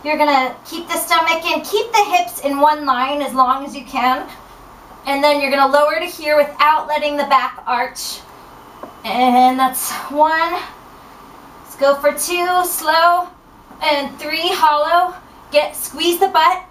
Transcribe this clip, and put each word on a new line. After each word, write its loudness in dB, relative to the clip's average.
You're -2
gonna 2
keep -12
the -6
stomach 0
in, -2
keep -4
the 4
hips -2
in -4
one 2
line -2
as -6
long 2
as -12
you -14
can. -2
And -2
then 4
you're -2
gonna 2
lower 4
to -6
here -4
without 2
letting -4
the -2
back 0
arch. -6
And 4
that's -2
one. 0
Let's -20
go 2
for 0
two, -2
slow. 2
And -2
three, -6
hollow. 2
Get, 0
squeeze -4
the 2
butt. 2